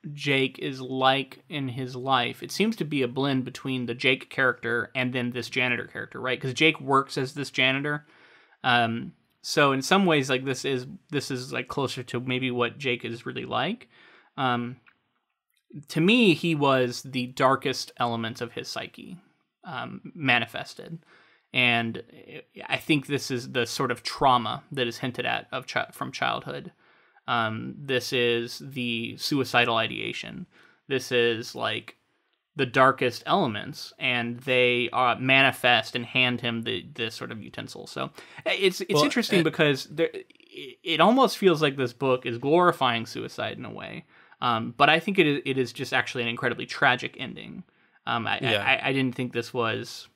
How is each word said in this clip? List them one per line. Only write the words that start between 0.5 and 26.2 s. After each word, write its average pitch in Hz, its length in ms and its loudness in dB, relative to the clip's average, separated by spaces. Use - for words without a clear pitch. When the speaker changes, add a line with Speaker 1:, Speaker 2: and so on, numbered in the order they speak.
Speaker 1:
is 135 240 -6
like 131 640 0
in 143 200 -6
his 127 280 -8
life, 123 460 0
it - 100 -10
seems 220 260 0
to 180 60 -4
be 147 200 0
a 123 40 2
blend 131 380 0
between 131 400 -4
the 120 80 -4
Jake 131 380 0
character 120 640 0
and 127 180 -2
then 123 160 -2
this 120 180 -6
janitor 123 380 -2
character, - 340 -12
right? 127 220 -4
'Cause 131 140 -4
Jake 156 260 4
works 135 380 2
as 131 160 -4
this 139 160 -6
janitor. 139 560 0
Um, 120 500 2
so 143 300 4
in 135 100 0
some 190 240 4
ways, 147 200 4
like, 131 160 0
this 135 220 -4
is, 131 220 -2
this 143 180 -2
is, 131 240 -6
like, 123 140 -6
closer 131 340 -4
to 123 180 -6
maybe 127 300 -2
what 120 300 -2
Jake 123 260 -2
is 117 220 -8
really 127 180 -8
like. 127 440 -4
Um, 123 400 -2
to 160 120 0
me, 208 320 6
he 165 220 0
was 131 480 2
the 127 240 -6
darkest 131 680 0
element 117 440 -2
of 117 120 -8
his - 140 -8
psyche, - 520 -12
um, 127 520 -12
manifested. 131 840 -2
And 117 480 2
I - 100 -4
think 147 280 0
this 135 240 -4
is 131 220 -6
the 123 160 0
sort 127 240 -2
of 117 100 -6
trauma 127 680 2
that 131 160 0
is 117 100 -6
hinted 123 300 -4
at 117 240 -2
of 131 160 -8
chi-, - 240 -2
from 131 200 -8
childhood. - 600 -4